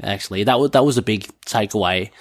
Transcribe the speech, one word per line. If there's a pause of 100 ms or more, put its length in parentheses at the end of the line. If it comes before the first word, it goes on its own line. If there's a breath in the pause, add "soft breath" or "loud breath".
actually.
That
wa-,
that
was
a
big (180)
takeaway